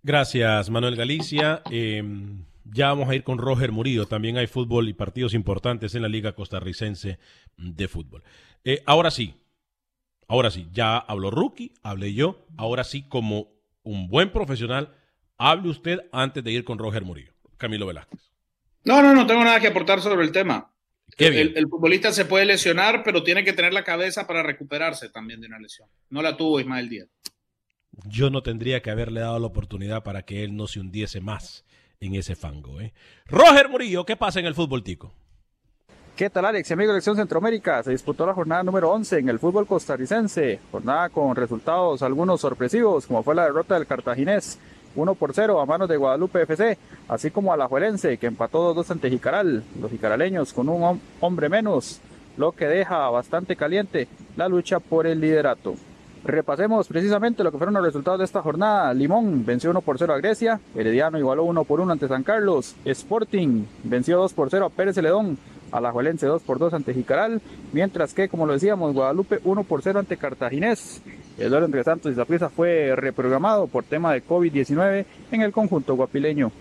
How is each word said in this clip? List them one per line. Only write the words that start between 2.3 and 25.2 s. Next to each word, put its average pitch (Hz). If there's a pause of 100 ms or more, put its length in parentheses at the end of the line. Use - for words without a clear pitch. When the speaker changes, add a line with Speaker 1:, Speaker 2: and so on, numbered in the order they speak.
Speaker 1:
ya 117
vamos 143
a 131
ir 127
con 127
Roger 127
Murillo. 117
También 110
hay 123
fútbol 117
y -
partidos 104
importantes 107
en 117
la 110
Liga 107
Costarricense 95 (380)
de 87
Fútbol. 76 (420)
Eh, 135
ahora 160
sí, 104 (960)
ahora 117
sí, 87
ya 113
habló 98
Rookie, 220 (100)
hablé 101
yo. 151 (140)
Ahora 120
sí, 139
como 107 (340)
un 98
buen 170
profesional, 135 (440)
hable 165
usted 170 (120)
antes 131
de 113
ir 120
con 117
Roger 104
Murillo. 82 (240)
Camilo 107
Velázquez. - (540)
Speaker 2:
No, 277
no, 277
no 254
tengo 233
nada 233
que 220
aportar 185
sobre 190
el 160
tema. 175 (460)
Speaker 1:
Qué 160
Speaker 2:
El, 151
Speaker 1:
bien. 156
Speaker 2:
el 156
futbolista 170
se 196
puede 190
lesionar, 196
pero 180
tiene 180
que 190
tener 180
la 190
cabeza 180
para 165
recuperarse 147
también 113